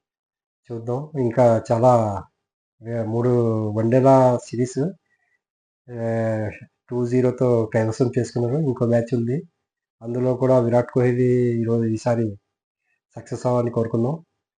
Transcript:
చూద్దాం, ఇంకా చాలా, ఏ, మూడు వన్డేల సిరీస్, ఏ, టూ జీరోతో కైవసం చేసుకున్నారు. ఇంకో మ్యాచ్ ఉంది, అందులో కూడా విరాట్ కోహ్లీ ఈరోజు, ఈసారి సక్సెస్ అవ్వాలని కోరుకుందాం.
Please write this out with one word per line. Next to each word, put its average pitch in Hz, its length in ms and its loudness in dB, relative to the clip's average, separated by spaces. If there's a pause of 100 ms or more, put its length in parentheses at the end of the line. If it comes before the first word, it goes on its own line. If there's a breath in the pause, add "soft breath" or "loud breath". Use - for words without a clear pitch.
(680)
చూద్దాం, 120 400 -8 (100)
ఇంకా 120 520 2
చాలా, 120 200 4 (920)
ఏ, 113 220 -6
మూడు 117 280 0 (380)
వన్డేల 117 400 2 (340)
సిరీస్, 123 360 -4 (1080)
ఏ, 123 100 -14 (880)
టూ 123 220 -4
జీరోతో 123 580 2
కైవసం 113 540 0
చేసుకున్నారు. 120 380 -2
ఇంకో 131 280 -2
మ్యాచ్ 117 300 0
ఉంది, 120 220 -2 (640)
అందులో 123 340 -2
కూడా 127 240 2
విరాట్ 120 320 0
కోహ్లీ 123 380 2 (300)
ఈరోజు, 117 240 0
ఈసారి 113 440 -2 (880)
సక్సెస్ 117 320 -8
అవ్వాలని 120 240 0
కోరుకుందాం. 117 440 -2 (420)